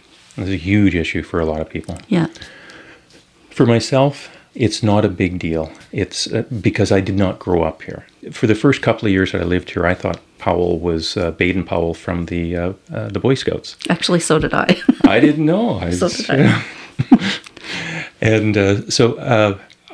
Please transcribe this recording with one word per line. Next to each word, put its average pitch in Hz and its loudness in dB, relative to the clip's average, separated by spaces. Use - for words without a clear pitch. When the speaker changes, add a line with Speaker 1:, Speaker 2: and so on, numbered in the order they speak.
Speaker 1:
is 95 -6
a 98 -4
huge 95 2
issue 82 -4
for - -4
a 82 0
lot 78 -2
of 80 -8
people. - -10
Speaker 2:
Yeah. 170 0
Speaker 1:
For - 2
myself, 131 2
it's 117 -2
not 107 4
a 101 2
big 92 -4
deal. 80 -4
It's, - -6
uh, - -4
because 98 0
I 98 4
did 95 -2
not 95 0
grow 87 0
up 80 -6
here. - -14
For - -2
the 107 4
first 139 2
couple - 0
of 101 2
years 95 2
that 92 -2
I 87 -2
lived 87 -2
here, 87 -2
I 90 2
thought 87 -6
Powell 87 0
was, 82 -2
uh, 87 -2
Baden-Powell 87 -2
from 87 -6
the, 87 -4
uh, 87 -4
uh, 110 -6
the 101 -6
Boy 127 2
Scouts. - -6
Speaker 2:
Actually, 175 2
so 156 0
did - -4
I. - 2
<laughs> - 0
Speaker 1:
I 107 6
didn't 151 4
know. 180 0
I 87 -4
Speaker 2:
So 90 0
Speaker 1:
was 170 -4
Speaker 2:
did - -6
I. 113 4
Speaker 1:
<laughs> 202 6
And, 107 2
uh, 101 2
so, 120 2
uh, 107 2